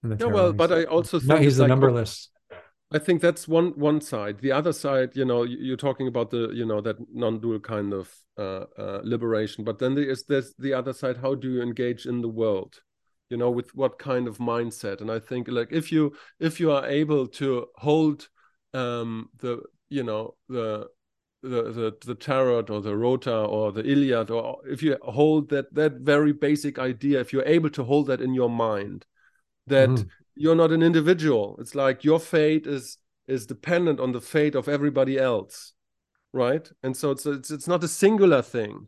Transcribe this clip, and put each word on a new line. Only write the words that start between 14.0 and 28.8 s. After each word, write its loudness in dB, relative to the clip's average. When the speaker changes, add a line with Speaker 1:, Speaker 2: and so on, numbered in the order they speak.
Speaker 2:
of -10
mindset? -4
And -6
I -2
think, -8
like, -2
if -2
you, 2
if -2
you 2
are 0
able 0
to -4
hold, 2
um, -6
the, -6
you -4
know, -6
the, -6
the, -2
the, -4
the -8
tarot 0
or -4
the -6
rota 0
or -2
the -6
Iliad, 2
or -6
if -8
you 2
hold 2
that, -4
that 0
very 4
basic -2
idea, 0
if -6
you're 0
able 4
to -6
hold 2
that 0
in -2
your 2
mind, -4